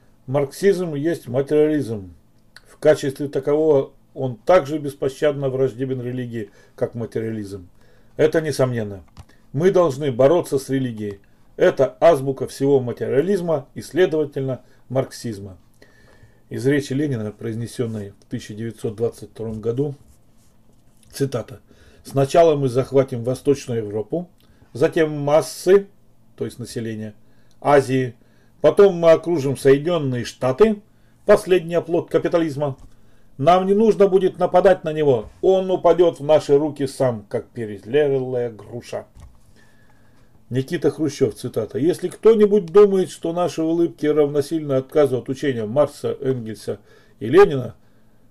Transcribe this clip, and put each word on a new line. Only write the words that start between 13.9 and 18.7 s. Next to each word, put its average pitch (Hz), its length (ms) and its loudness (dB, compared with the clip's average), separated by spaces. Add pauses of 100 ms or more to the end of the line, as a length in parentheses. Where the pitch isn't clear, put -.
марксизма". 107 680 -8 (920)
Из 113 160 -8
речи 139 280 0
Ленина, 127 380 -4
произнесённой 110 880 -8
в - 100 -20
тысяча 117 240 -10
девятьсот 113 420 -10